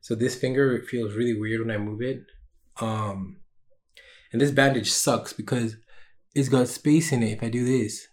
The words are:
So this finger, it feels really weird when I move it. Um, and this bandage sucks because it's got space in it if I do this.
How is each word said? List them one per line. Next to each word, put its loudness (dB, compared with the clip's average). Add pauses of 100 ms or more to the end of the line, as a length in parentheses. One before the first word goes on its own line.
So -4
this 0
finger, 2
it -4
feels -4
really 0
weird -2
when -4
I -2
move -6
it. -6 (560)
Um, -4 (960)
and 0
this 4
bandage 4
sucks 0
because -4 (580)
it's 2
got 4
space 2
in 2
it 0
if -6
I -2
do 0
this. 0